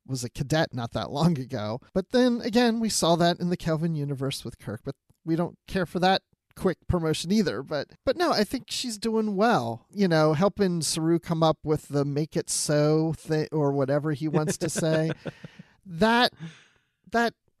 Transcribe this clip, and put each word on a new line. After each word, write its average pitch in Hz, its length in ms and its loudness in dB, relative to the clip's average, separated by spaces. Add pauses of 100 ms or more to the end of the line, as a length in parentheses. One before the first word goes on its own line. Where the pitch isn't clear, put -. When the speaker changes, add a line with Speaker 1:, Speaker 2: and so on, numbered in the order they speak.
Speaker 1:
was 131 160 -6
a 120 80 -6
cadet 151 420 0
not 120 200 -6
that 101 180 -4
long 160 260 2
ago. 117 420 -6 (140)
But 185 160 -4
then 247 320 2
again, 233 380 2
we 226 100 -2
saw 175 280 2
that 170 220 2
in 175 120 -2
the 180 60 -2
Kelvin 165 360 -2
universe 139 500 -4
with 113 140 -14
Kirk, - 260 -10
but - 120 -10 (280)
we 160 120 -2
don't 165 320 -4
care 185 180 -2
for - 140 -6
that 185 240 2 (320)
quick 185 220 -2 (100)
promotion 165 440 -2
either. 147 320 0
But, 143 240 -6 (180)
but - 100 0
no, 330 160 0
I 214 120 2
think 247 260 -6
she's 220 300 -6
doing 220 360 -2
well, 160 560 0
you 190 160 0
know, 156 260 4
helping 180 500 0
Saru 165 340 0
come 165 240 -2
up 160 220 4
with 151 240 -2
the 143 180 0
"make 147 320 -4
it - 100 -4
so" 156 720 2
thi-, 156 340 -2
or 147 200 2
whatever 143 400 0
he 151 160 -4
wants 156 300 0
to 165 120 -4
say. 160 460 0
Speaker 2:
<laughs> - 60 -20 (640)
Speaker 1:
That, 220 460 2 (800)
that 226 220 0 (280)